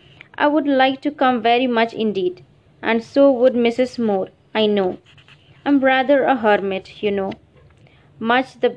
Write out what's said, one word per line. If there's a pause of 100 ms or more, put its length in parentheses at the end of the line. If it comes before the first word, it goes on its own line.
(440)
"I
would (140)
like
to
come
very
much (100)
indeed, (440)
and
so
would
Missus
Moore, (260)
I
know. (680)
I'm
rather
a
hermit,
you
know. (1000)
Much
the